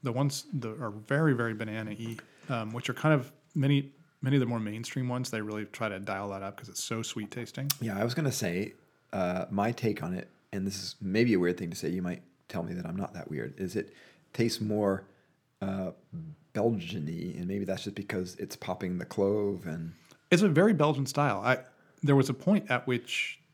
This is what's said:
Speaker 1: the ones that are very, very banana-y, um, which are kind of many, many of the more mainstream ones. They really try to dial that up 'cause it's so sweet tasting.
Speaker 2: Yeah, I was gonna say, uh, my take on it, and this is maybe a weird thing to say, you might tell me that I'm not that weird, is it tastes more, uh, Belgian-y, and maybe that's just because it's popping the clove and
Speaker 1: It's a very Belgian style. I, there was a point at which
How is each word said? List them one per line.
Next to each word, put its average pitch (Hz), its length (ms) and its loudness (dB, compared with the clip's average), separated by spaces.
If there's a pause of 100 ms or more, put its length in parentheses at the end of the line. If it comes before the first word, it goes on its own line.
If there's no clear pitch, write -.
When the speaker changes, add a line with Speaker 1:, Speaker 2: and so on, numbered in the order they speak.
Speaker 1:
the 127 100 -2
ones 139 320 0 (100)
that 117 260 -6
are 117 100 -4
very, 139 440 2
very 117 200 0
banana-y, 110 600 -6 (320)
um, 113 240 -2
which 123 180 -6
are 120 40 -2
kind 156 200 6
of 131 180 2 (220)
many, 139 380 4 (280)
many 131 160 4
of 135 40 8
the 123 60 4
more 117 140 0
mainstream 113 480 -4
ones. 123 220 -2
They 113 100 -2
really 107 260 -4
try 110 220 -4
to 98 100 -4
dial 101 320 -4
that 98 120 -6
up 98 140 -8
'cause - 120 -16
it's - 140 -8
so 113 200 -4
sweet 107 280 -6
tasting. 131 400 -6 (100)
Speaker 2:
Yeah, 101 180 -2
I 107 60 2
was 120 100 0
gonna 147 180 0
say, 92 420 -2 (380)
uh, 90 380 0
my 101 220 0
take 110 300 0
on 87 100 -4
it, - 160 -6 (240)
and 98 140 -4
this 98 160 -4
is - 180 -10
maybe 107 340 4
a 92 40 6
weird 90 180 4
thing 87 140 -6
to 85 60 -8
say, 82 120 -4
you 90 140 -2
might 87 200 -6 (260)
tell 85 140 -4
me 85 120 -6
that 87 100 -6
I'm - 120 -6
not - 180 -4
that - 160 -10
weird, 65 280 -6
is 95 180 -4
it - 180 -4 (380)
tastes - 280 0
more, 104 440 2 (580)
uh, 95 300 -4 (600)
Belgian-y, 87 840 -2
and 87 120 -6
maybe 98 160 -2
that's 92 200 -4
just 101 120 -6
because 92 400 -6
it's - 200 -8
popping 90 420 -4
the 87 60 -4
clove 101 640 0
and 82 260 -6 (380)
Speaker 1:
It's 175 120 6
a 208 60 6
very 180 240 6
Belgian 147 340 4
style. 127 380 2
I, 123 140 6 (440)
there 143 140 6
was 135 120 6
a 131 60 0
point - 360 2
at 123 160 2
which - 540 -2 (140)